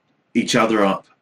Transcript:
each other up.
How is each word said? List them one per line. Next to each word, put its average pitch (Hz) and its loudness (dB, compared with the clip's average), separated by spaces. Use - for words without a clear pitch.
each 117 -2
other 113 2
up. 95 -2